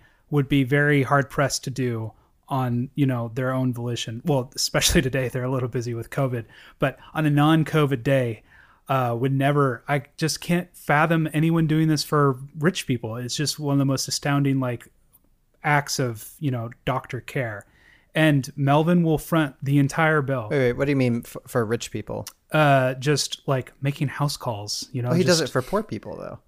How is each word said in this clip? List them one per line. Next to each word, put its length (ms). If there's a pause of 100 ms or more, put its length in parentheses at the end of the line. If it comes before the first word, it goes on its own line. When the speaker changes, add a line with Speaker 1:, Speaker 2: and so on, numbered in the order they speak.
(300)
Speaker 1:
would 180
be 160
very 400
hard 260
pressed 340
to 60
do 420 (360)
on, 460
you 120
know, 280
their 180
own 200
volition. 520
Well, 320
especially 460
today, 260
they're 160
a 60
little 180
busy 260
with 160
covid, 360 (320)
but 200 (160)
on 120
a 40
non-covid 720
day, 400 (460)
uh, 300
would 140
never, 540
I 160 (140)
just 240
can't 340
fathom 600
anyone 320
doing 220
this 140
for 360 (200)
rich 280
people. 300
It's 200
just 220
one 160
of 40
the 60
most 240
astounding, 520
like, 280 (760)
acts 360
of, 320 (100)
you 100
know, 200 (160)
doctor 340
care. 460 (480)
And 420
Melvin 460
will 160
front 440
the 160
entire 440
bill. 280
Speaker 2:
Wait, 80
wait, 140
what 140
do 40
you 60
mean 300
f-, 100 (100)
for 200
rich 240
people? 360 (240)
Speaker 1:
Uh, 440
just, 520
like, 360
making 260
house 300
calls, 540
you 100
know, 80
Speaker 2:
Oh, 20
he 100
does 180
Speaker 1:
just 100
Speaker 2:
it 20
for 80
poor 220
people, 340
though. 320